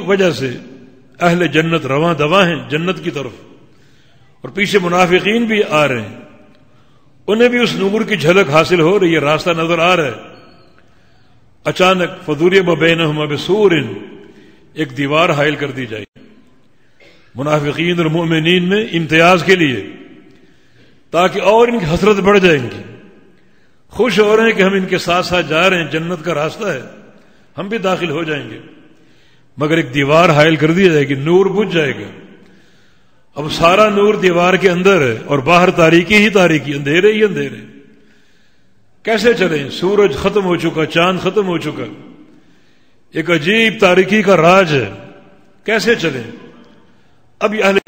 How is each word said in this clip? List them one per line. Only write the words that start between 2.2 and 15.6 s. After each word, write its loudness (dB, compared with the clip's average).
ہیں -6
جنت -6
کی -6
طرف، -10
اور -14
پیچھے -2
منافقین 0
بھی 0
آ 2
رہے -2
ہیں، -14
انہیں 2
بھی -2
اس -2
نور -2
کی -2
جھلک 2
حاصل 2
ہو 2
رہی 2
ہے، 2
راستہ -2
نظر -2
آ 2
رہا 0
ہے۔ -8
اچانک 0
فَضُرِبَ 2
بَيْنَهُمَا 0
بِسُورٍ، 0
ایک -8
دیوار 0
حائل 0
کر -8